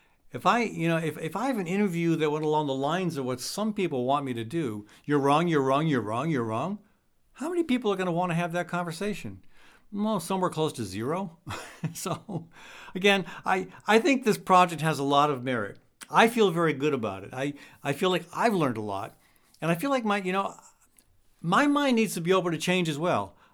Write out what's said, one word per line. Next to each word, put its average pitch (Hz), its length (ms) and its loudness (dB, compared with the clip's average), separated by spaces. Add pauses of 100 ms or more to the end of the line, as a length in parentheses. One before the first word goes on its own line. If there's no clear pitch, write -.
(300)
If 127 160 -10
I, 226 160 4
you 165 240 -4
know, 165 120 2
if, 160 200 -4
if 160 160 -8
I 226 120 -2
have 254 120 -2
an 185 80 -4
interview 170 500 0
that 151 140 0
went 156 140 -2
along 151 220 2
the 135 80 -2
lines 160 420 -2
of 135 80 -4
what 127 160 -4
some 214 320 -4
people 147 320 -2
want 139 220 0
me 127 80 -4
to 117 100 -6
do, 113 420 -6 (200)
"You're 147 120 2
wrong, 147 300 4
you're 151 140 4
wrong, 135 240 2
you're 131 160 2
wrong, 117 280 -2
you're 127 140 0
wrong," 135 340 -4 (540)
how 285 160 -8
many 349 160 0
people 247 280 0
are 185 40 0
gonna 185 160 -2
wanna 175 220 0
have 170 180 -2
that 175 160 -4
conversation? 175 720 -6 (480)
Well, 208 300 -2
somewhere 185 300 -2
close 156 240 -2
to 120 100 -6
zero. 131 580 -6
<laughs> - 520 -10
So, - 520 -8 (480)
again, 196 300 2 (200)
I, 185 240 0 (180)
I 214 120 6
think 262 260 2
this 190 140 2
project 175 440 4
has 156 160 0
a 139 60 -2
lot 143 260 4
of 127 120 -4
merit. 120 360 -4 (320)
I 202 180 6
feel 220 220 4
very 160 240 2
good 143 200 0
about 98 300 -4
it. - 80 -16
I, 143 220 -4 (280)
I 143 100 -2
feel 185 180 0
like 170 140 0 (100)
I've 208 200 2
learned 135 220 0
a 110 60 -6
lot. 101 340 -8 (440)
And 156 100 0
I 175 40 2
feel 277 160 -2
like 254 140 0
my, 208 140 0
you 185 140 -4
know, 196 220 -4 (840)
my 208 260 2
mind 285 300 4
needs 220 180 2
to 180 60 -6
be 170 120 0
open 180 200 2
to 151 60 -2
change 180 300 0
as 143 100 -2
well. 131 380 0 (180)